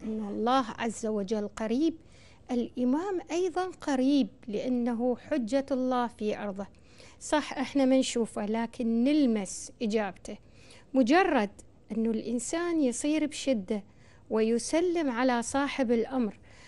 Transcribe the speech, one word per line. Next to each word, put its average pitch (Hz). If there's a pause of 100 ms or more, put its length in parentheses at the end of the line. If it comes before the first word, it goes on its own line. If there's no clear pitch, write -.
أن 220
الله 226 (120)
عز 226
وجل 208
قريب، 254 (560)
الإمام 262 (120)
أيضًا 359 (100)
قريب 269 (200)
لأنه 240
حجة 269
الله 254
في 214
أرضه. 196 (520)
صح -
إحنا 269
ما 262
نشوفه 226
لكن 226
نلمس 254 (100)
إجابته. 208 (560)
مجرد 262 (420)
أنه 226
الإنسان 311
يصير 294
بشدة 214 (460)
ويسلم 277
على 240
صاحب 269
الأمر 233 (300)